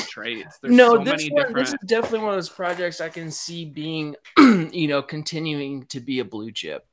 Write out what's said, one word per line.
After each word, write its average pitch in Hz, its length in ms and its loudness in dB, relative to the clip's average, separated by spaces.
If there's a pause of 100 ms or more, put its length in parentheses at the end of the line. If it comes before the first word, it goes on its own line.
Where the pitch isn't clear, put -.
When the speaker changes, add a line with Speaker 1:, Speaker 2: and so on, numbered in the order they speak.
Speaker 1:
traits. 110 520 -10
There's 247 140 4
Speaker 2:
No, 240 220 10
Speaker 1:
so 190 80 2
Speaker 2:
this 302 180 -2
Speaker 1:
many 302 80 -4
Speaker 2:
one, 285 160 2
Speaker 1:
different 233 100 -4
Speaker 2:
this 262 160 -2
is 277 140 -6
definitely 226 340 0
one 214 100 -2
of 196 60 0
those 175 140 -6
projects 175 500 -6
I 165 80 -6
can 165 220 -10
see 170 340 -10
being, 151 500 -6 (120)
<clears throat> - 120 -6
you 180 480 6
know, 143 140 0
continuing 147 840 -6
to 135 140 -12
be 127 180 -4
a 123 60 0
blue 107 280 -12
chip. 76 400 -10